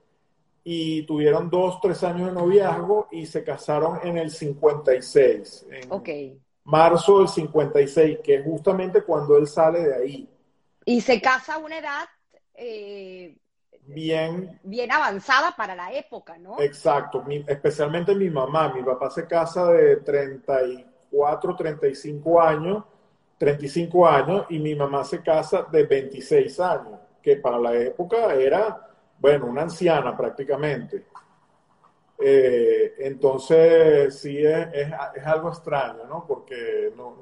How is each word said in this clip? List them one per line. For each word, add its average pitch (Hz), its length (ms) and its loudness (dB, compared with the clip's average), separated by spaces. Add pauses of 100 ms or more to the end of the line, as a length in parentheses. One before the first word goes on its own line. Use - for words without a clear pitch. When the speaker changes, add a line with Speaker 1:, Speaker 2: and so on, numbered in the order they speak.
(640)
Speaker 1:
y 160 400 -6
tuvieron 151 480 0
dos, 180 300 -2
tres 185 240 -2
años 175 240 -4
de 180 120 -6
noviazgo 185 680 2
y 165 160 -10
se 151 160 -8
casaron 156 640 -4
en 175 120 -6
el 160 140 -6
cincuenta 147 640 0
y 127 80 -2
seis, - 680 2
en 131 200 -18
Speaker 2:
Ok. 196 180 -8 (560)
Speaker 1:
Marzo 165 540 6
del 185 100 6
cincuenta 147 520 0
y 139 80 4
seis, 156 360 2
que 143 120 4
es 135 80 -6
justamente 185 580 0
cuando 147 340 2
él 147 100 4
sale 165 340 2
de 151 140 0
ahí. 135 340 -6 (560)
Speaker 2:
Y 240 160 0
se 233 200 0
casa 262 340 -2
a 311 40 -8
una 311 200 -12
edad, 294 260 -10 (500)
eh, 202 840 -16 (500)
Speaker 1:
Bien. 160 760 -6
Speaker 2:
bien 220 280 -8
avanzada 269 640 0
para 202 200 -8
la 180 180 -14
época, 220 460 -14
¿no? 175 200 -16
Speaker 1:
Exacto. 143 640 -2
Mi, 143 240 -8
especialmente 151 680 -2
mi 196 160 0
mamá. 143 420 0
Mi 127 100 -8
papá 127 280 -2
se 170 160 -8
casa 170 440 0
de 156 260 6
treinta 139 680 -2
y 127 240 -6 (240)
cuatro, 147 440 0
treinta 156 320 -4
y 135 80 0
cinco 151 460 2
años, 165 420 2 (540)
treinta 147 280 -2
y 139 40 -8
cinco 170 380 2
años, 156 420 2
y 165 100 -6
mi 151 160 -4
mamá 139 300 -4
se - 180 -10
casa 165 480 0
de 151 140 4
veintiséis 135 760 0
años, 175 380 -4 (240)
que - 140 4
para 120 220 -2
la 120 160 0
época 175 600 -2
era, 151 560 0 (280)
bueno, 139 280 2
una 123 160 -6
anciana 160 540 0
prácticamente. 131 880 -6 (1120)
Eh, 123 800 4
entonces, 147 1200 4
sí 143 200 -10
es, 160 340 0
es, 143 160 -4 (280)
es 143 100 -12
algo 160 220 -2
extraño, 131 600 -6
¿no? 165 180 -12
Porque 208 720 -6
no, 123 260 -18